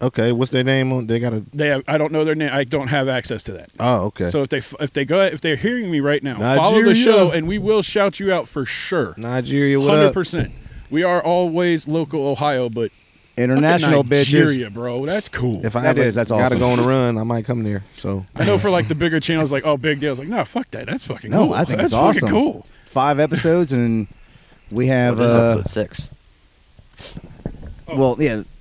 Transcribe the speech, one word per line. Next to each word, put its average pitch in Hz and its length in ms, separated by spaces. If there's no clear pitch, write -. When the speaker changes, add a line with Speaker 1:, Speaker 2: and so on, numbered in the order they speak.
Speaker 1:
Okay, 120 280
what's 123 200
their 127 140
name 131 280
on? 123 140
They 113 140
got 120 120
a 110 100
Speaker 2:
They 147 160
have, 139 200
I 147 100
don't 151 140
know 156 140
their 156 80
name. 151 180
I 139 120
don't 131 240
have 135 200
access 123 360
to - 80
that. 85 180
Speaker 1:
Oh, 117 260
okay. 95 240
Speaker 2:
So 143 120
if 131 80
they 151 80
f-, - 220
if 147 120
they 139 140
go, 180 160
if 156 180
they're 156 160
hearing 226 340
me 156 100
right 143 220
now, 131 160
follow 202 240
the - 80
Speaker 1:
Nigeria. 226 60
Speaker 2:
show, 220 360
and 165 180
we 208 100
will 208 240
shout 196 380
you 196 120
out 156 160
for 139 180
sure. 127 500
Speaker 1:
Nigeria, 135 640
what 139 100
Speaker 2:
Hundred 151 180
Speaker 1:
up? 131 60
Speaker 2:
percent. 170 380
We 151 120
are 180 200
always 175 640
local 147 400
Ohio, 135 440
but 113 200
Speaker 3:
International, 143 680
Speaker 2:
fucking 120 80
Speaker 3:
bitches. 139 220
Speaker 2:
Nigeria, 143 380
bro. 123 340
That's 190 240
cool. 120 360
Speaker 1:
If 113 120
I 120 60
Speaker 3:
That 139 160
Speaker 1:
ever 131 100
Speaker 3:
is, 107 60
that's 113 160
Speaker 1:
gotta 110 160
Speaker 3:
awesome. 123 140
Speaker 1:
go 123 120
on 123 60
a 120 40
run, 123 360
I 110 60
might 117 200
come 120 180
there. 101 220
So 98 300
Speaker 2:
I - 100
know 202 120
for, 202 120
like, 175 180
the 165 80
bigger 160 240
channels, 156 320
like, 135 140
oh, 151 100
big 139 240
deal. 147 120
It's 120 60
like, 143 100
nah, 208 160
fuck - 260
that. - 160
That's 180 180
fucking - 260
Speaker 3:
No, - 180
Speaker 2:
cool. - 60
Speaker 3:
I 131 100
think 120 140
Speaker 2:
That's - 140
Speaker 3:
it's 113 80
Speaker 2:
fucking 180 240
Speaker 3:
awesome. 113 60
Speaker 2:
cool. 240 360
Speaker 3:
Five 139 340
episodes, 160 520
and 117 360
we 123 140
have, 123 320
Speaker 4:
Well, 120 100
this 117 80
is - 0
Speaker 3:
uh, 117 140
Speaker 4:
episode - 100
six. - 400
Speaker 2:
Oh. 160 100
Speaker 3:
Well, 131 220
yeah. 117 240